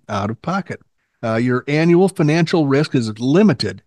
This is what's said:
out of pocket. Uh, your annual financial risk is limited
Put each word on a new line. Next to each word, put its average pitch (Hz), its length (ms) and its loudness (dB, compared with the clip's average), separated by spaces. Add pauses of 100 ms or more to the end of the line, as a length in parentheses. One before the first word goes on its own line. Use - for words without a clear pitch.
out 101 220 -4
of 117 120 -10
pocket. 180 380 -8 (420)
Uh, 113 140 -2
your 123 320 -2
annual 170 400 2
financial 165 580 0
risk 139 280 0
is 110 240 -2
limited 131 680 0